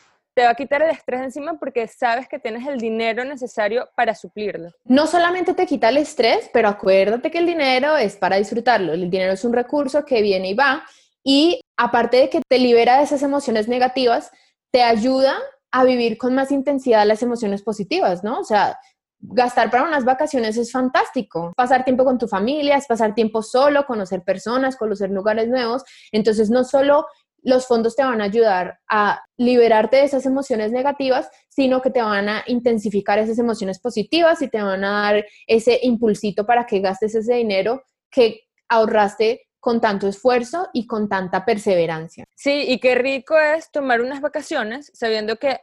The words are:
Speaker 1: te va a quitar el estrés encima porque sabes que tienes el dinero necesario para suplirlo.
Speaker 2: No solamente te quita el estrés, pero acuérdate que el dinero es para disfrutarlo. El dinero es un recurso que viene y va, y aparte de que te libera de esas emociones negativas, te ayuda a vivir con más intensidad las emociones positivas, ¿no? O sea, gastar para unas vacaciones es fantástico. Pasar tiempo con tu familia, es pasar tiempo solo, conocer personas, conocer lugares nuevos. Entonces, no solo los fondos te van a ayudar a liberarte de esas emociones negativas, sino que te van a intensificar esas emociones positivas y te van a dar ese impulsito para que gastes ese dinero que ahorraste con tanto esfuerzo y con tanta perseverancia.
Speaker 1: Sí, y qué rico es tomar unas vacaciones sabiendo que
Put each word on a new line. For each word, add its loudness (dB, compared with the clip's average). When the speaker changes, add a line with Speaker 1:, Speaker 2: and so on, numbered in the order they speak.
Speaker 1:
te 2
va 6
a 0
quitar -2
el 2
estrés -6
encima -10
porque -6
sabes -4
que -10
tienes -10
el -6
dinero -4
necesario -6
para -2
suplirlo. -10
Speaker 2:
No 4
solamente 0
te -2
quita 0
el 2
estrés, 0
pero 4
acuérdate 2
que -6
el 0
dinero 0
es -2
para 0
disfrutarlo. 0
El -4
dinero 0
es -6
un 0
recurso -2
que 2
viene 0
y -4
va, 0
y 4
aparte 2
de 4
que 0
te 4
libera 6
de 4
esas -2
emociones -2
negativas, 0
te 4
ayuda 2
a 2
vivir 2
con -2
más 0
intensidad 2
las 0
emociones -4
positivas, -2
¿no? -4
O -6
sea, 0
gastar 0
para 2
unas -2
vacaciones -2
es -4
fantástico. -2
Pasar 2
tiempo 2
con 2
tu -4
familia, 0
es -8
pasar 0
tiempo -2
solo, 2
conocer -6
personas, -2
conocer -4
lugares -2
nuevos. -2
Entonces, 2
no 2
solo 2
los 2
fondos 0
te 2
van -2
a -2
ayudar 0
a 0
liberarte 4
de 6
esas 0
emociones -2
negativas, -2
sino 0
que 0
te 0
van 0
a -4
intensificar 0
esas -2
emociones -4
positivas 0
y -4
te -4
van -4
a -2
dar 0
ese 2
impulsito -2
para 2
que -2
gastes -2
ese -2
dinero -2
que 2
ahorraste 0
con -2
tanto 0
esfuerzo -2
y -6
con -4
tanta -4
perseverancia. -2
Speaker 1:
Sí, -2
y 0
qué 2
rico -2
es 0
tomar -2
unas -8
vacaciones -8
sabiendo -4
que -4